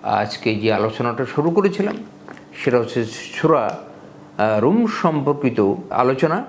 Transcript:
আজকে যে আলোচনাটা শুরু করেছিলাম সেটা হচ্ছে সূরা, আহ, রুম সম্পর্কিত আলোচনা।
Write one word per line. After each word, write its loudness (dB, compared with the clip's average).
আজকে -2
যে 0
আলোচনাটা -2
শুরু 0
করেছিলাম 0
সেটা 4
হচ্ছে -2
সূরা, 0
আহ, -2
রুম 4
সম্পর্কিত 2
আলোচনা। 2